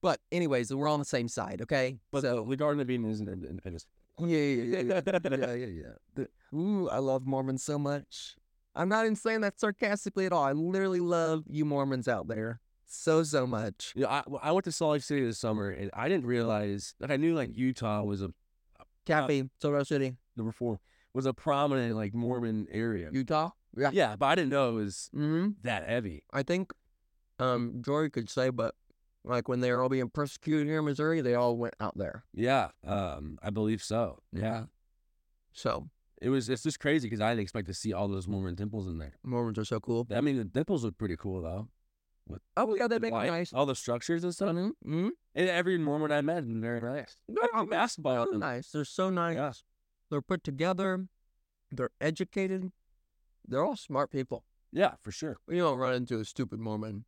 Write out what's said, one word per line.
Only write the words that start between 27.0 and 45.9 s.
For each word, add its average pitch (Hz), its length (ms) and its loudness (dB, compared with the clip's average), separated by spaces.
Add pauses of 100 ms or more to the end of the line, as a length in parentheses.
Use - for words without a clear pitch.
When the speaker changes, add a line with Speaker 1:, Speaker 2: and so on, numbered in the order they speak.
Speaker 1:
um, 123 460 0
Jory 147 260 0
could 117 200 -4
say, 131 200 2
but, 120 240 -2 (500)
like, 120 240 0
when 127 120 0
they 123 120 4
were 123 100 2
all 131 60 4
being 131 220 2
persecuted 147 580 0
here 156 100 0
in 156 60 0
Missouri, 151 380 2
they 123 120 4
all 120 220 4
went 117 240 -2
out 107 180 -4
there. 98 340 -6
Speaker 2:
Yeah, 120 360 2 (160)
um, 82 580 -4
I 95 80 -4
believe 107 320 0
so. 110 380 -2 (120)
Yeah. 110 340 -4 (880)
Speaker 1:
So. - 340 -4 (340)
Speaker 2:
It 120 80 0
was, 131 180 2
it's 127 140 -2
just - 180 -4
crazy 139 300 2
'cause 107 100 -2
I 107 120 4
didn't 113 100 0
expect 98 240 -4
to 92 80 -6
see 107 180 -2
all 101 160 0
those 95 180 -2
Mormon 95 300 -2
temples 104 300 -4
in 85 100 -4
there. 76 260 -10
Speaker 1:
Mormons 120 360 -2
are 107 80 -2
so 110 140 -2
cool. 120 340 0
Speaker 2:
I 117 80 2
mean, 143 160 2
the 110 80 -2
temples 143 360 0
look 107 140 -2
pretty 95 200 -2
cool, 92 260 -6
though. 95 260 -6 (580)
With - 140 -10 (160)
Speaker 1:
Oh, 214 180 2
yeah, 226 140 2
they 226 80 2
Speaker 2:
the 226 40 0
Speaker 1:
make 226 120 -2
Speaker 2:
white, 113 160 0
Speaker 1:
nice. 170 240 -2
Speaker 2:
all 143 140 2
the 135 80 0
structures 165 500 -2
and 180 100 -2
stuff. 196 200 0
Speaker 1:
Mm-hmm. 180 360 -4
Mm-hmm. 170 180 0 (260)
Speaker 2:
And 185 160 2
every 175 260 2
Mormon 151 360 0